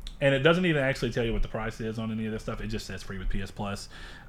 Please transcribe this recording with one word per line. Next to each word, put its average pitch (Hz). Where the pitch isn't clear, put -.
and 139
it 135
doesn't 170
even 156
actually 131
tell 120
you 113
what 104
the -
price 110
is 110
on 110
any 110
of 107
this 110
stuff. -
It 107
just 107
says 95
free 98
with 92
P 101
S 98
Plus. 101